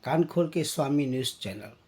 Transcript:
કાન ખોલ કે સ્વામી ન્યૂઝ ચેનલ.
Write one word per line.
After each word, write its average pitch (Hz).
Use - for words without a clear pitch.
કાન 160
ખોલ 170
કે 160
સ્વામી 143
ન્યૂઝ 127
ચેનલ. 104